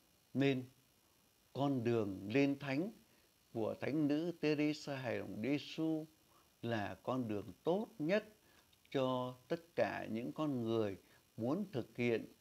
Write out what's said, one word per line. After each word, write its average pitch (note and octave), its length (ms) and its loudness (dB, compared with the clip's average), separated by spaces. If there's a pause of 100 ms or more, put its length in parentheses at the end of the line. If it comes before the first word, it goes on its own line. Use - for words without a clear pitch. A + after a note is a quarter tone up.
(340)
Nên C3 300 4 (880)
con C3+ 300 0
đường G2+ 500 0
lên C#3 260 4
thánh C#3+ 320 -2 (600)
của G#2 300 -2
Thánh D3 260 2
nữ D#3 320 0
Teresa D3+ 560 0
Hài A#2 240 -2
Đồng G2 240 -6
Giêsu D#3 640 -2 (560)
là G#2 420 -2
con B2+ 240 0
đường G#2 240 -4 (120)
tốt F#3+ 240 2 (120)
nhất G3 260 2 (680)
cho B2+ 460 0 (100)
tất - 280 -6
cả G2 360 0
những A#2 200 -2
con C#3+ 300 0
người A2 360 2 (400)
muốn C#3+ 340 0
thực - 260 -6
hiện A#2+ 280 2 (160)